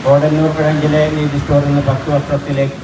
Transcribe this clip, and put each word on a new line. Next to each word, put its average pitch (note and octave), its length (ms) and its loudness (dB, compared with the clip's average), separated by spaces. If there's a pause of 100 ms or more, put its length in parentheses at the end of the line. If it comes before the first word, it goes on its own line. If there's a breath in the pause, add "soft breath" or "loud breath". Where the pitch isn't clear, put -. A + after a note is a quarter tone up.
കോടന്നൂർ D3+ 520 2
ബ്രാഞ്ചിലെ D3+ 440 0 (140)
നീതി C#3+ 260 -2
സ്റ്റോർ C#3+ 300 2
ഇന്ന് C#3+ 180 2
പത്ത് A#2+ 240 -2
വർഷത്തിലേക്ക് C#3 720 -2